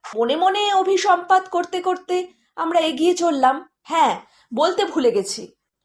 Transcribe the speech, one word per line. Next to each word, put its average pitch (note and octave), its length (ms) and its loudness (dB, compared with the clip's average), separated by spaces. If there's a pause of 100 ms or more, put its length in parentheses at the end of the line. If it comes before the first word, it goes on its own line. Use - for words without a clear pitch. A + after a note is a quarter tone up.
(160)
মনে A#3 200 0
মনে G4 380 0
অভিসম্পাত F#4+ 760 2
করতে F4 320 -4
করতে F4+ 460 -4 (280)
আমরা E4 240 0
এগিয়ে D#4+ 340 2
চললাম। D4+ 560 0 (140)
হ্যাঁ, C#4+ 380 0 (340)
বলতে D#4+ 300 0
ভুলে B3 260 0
গেছি, F#3+ 440 -4 (300)